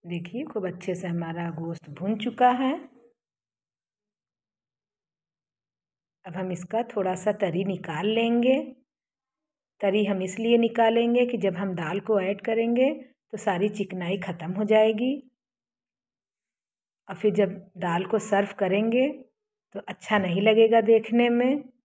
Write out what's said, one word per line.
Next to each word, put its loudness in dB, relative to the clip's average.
देखिए, -8
खूब -6
अच्छे -6
से -8
हमारा -6
गोश्त -10
भुन -4
चुका 2
है। 0
अब -14
हम -6
इसका -6
थोड़ा -4
सा -2
तरी -2
निकाल -6
लेंगे। 2
तरी 2
हम -2
इसलिए 2
निकालेंगे 4
कि -4
जब 0
हम -4
दाल -4
को 0
ऐड -4
करेंगे 2
तो -14
सारी 0
चिकनाई -6
ख़त्म -8
हो -2
जाएगी 4
और -10
फिर 0
जब 2
दाल -2
को 0
सर्व 0
करेंगे 2
तो -10
अच्छा -2
नहीं 0
लगेगा 6
देखने 4
में। 2